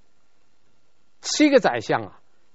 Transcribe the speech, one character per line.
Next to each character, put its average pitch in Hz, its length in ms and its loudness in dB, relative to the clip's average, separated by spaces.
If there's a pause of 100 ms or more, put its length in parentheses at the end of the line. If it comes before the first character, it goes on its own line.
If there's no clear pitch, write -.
(1200)
七 - 280 0
个 269 100 4
宰 123 200 0
相 117 240 -4
啊， - 180 -18 (340)